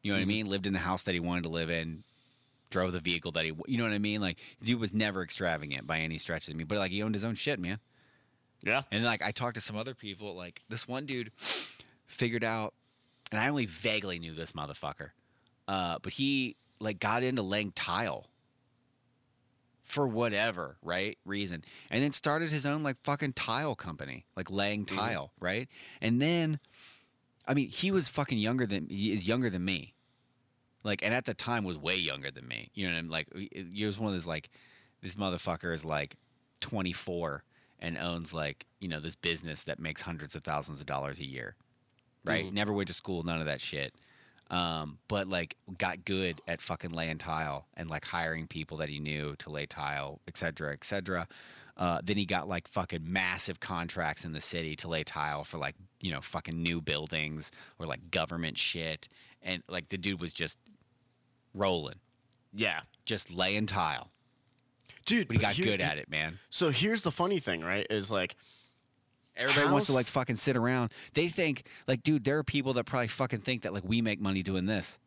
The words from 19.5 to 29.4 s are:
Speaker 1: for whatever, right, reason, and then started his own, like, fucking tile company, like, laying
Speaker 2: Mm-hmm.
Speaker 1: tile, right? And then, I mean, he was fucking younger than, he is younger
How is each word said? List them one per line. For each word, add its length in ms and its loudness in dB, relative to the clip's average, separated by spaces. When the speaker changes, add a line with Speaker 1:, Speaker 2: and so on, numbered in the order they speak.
Speaker 1:
for 240 2
whatever, 720 2
right, 440 0
reason, 380 -2
and 100 4
then 100 4
started 380 2
his 160 0
own, 180 0
like, 200 0
fucking 300 0
tile 420 0
company, 500 -8
like, 140 -4
laying 360 2
Speaker 2:
Mm-hmm. 120 -4
Speaker 1:
tile, 420 0
right? 280 0
And 200 4
then, 380 4
I 60 2
mean, 160 4
he 220 0
was 160 4
fucking 320 0
younger 260 4
than, 240 0
he 240 2
is 140 0
younger 220 4